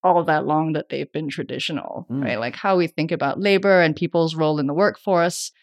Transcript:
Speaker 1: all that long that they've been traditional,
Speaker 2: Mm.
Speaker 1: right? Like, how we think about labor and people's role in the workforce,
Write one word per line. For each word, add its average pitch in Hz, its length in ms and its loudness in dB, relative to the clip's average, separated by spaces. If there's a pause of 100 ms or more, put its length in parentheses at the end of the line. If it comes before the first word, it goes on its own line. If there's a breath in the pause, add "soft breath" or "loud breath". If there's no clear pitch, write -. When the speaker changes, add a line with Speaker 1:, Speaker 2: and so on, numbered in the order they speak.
Speaker 1:
all 175 200 4
that 151 220 2
long 156 280 0
that 151 160 -4
they've 139 220 -8
been 151 180 -6
traditional, - 800 -8
Speaker 2:
Mm. 135 140 -4
Speaker 1:
right? 117 160 -2
Like, 120 160 -6
how 196 220 0
we 170 100 2
think 160 240 -4
about 147 280 -2
labor 196 420 4
and 156 140 2
people's 165 400 0
role 156 240 2
in 139 80 0
the 143 60 -2
workforce, 180 800 0 (120)